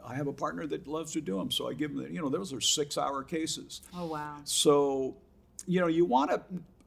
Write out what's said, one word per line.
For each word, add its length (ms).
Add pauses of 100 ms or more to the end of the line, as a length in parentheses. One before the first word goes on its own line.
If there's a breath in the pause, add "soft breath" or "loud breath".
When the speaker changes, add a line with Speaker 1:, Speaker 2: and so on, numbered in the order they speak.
Speaker 1:
I 100
have 120
a 60
partner 340
that 200
loves 260
to 80
do 180
'em, 120
so 180
I 40
give 180
'em 60
the, 140
you 100
know, 80
those 240
are 80
six-hour 640
cases. 580 (140)
Speaker 2:
Oh, 120
wow. 380
Speaker 1:
So, 720 (520)
you 120
know, 80
you 180
wanna 380 (440)